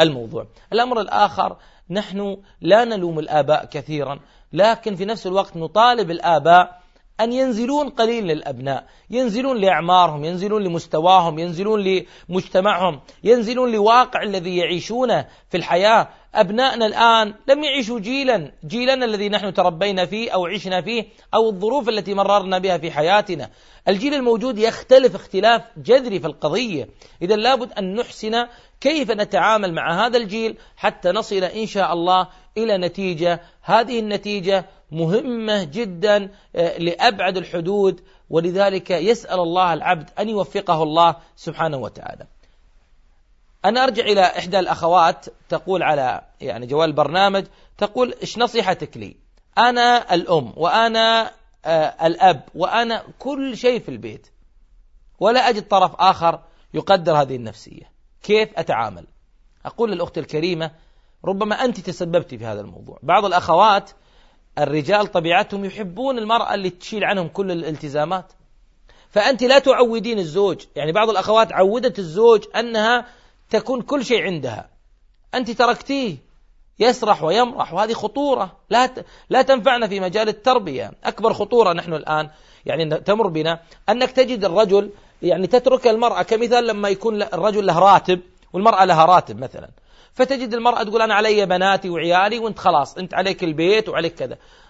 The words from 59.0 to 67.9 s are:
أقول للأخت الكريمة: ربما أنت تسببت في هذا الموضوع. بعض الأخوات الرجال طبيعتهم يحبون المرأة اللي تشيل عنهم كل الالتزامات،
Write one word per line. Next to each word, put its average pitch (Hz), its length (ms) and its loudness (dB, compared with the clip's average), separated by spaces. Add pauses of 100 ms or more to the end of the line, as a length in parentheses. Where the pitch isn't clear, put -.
أقول 214 260 -4
للأخت 170 260 -6
الكريمة: 160 520 -4 (540)
ربما 208 400 -2
أنت 240 160 -2
تسببت 175 540 -4
في 110 100 -14
هذا 107 160 -8
الموضوع. 101 420 -18
بعض 180 220 2
الأخوات 190 640 2 (680)
الرجال 151 480 0
طبيعتهم 196 580 -2
يحبون 208 540 -6
المرأة 220 360 -2
اللي 190 160 -4
تشيل 196 340 -8
عنهم 175 240 -2
كل 190 220 -6
الالتزامات، 156 800 -6 (760)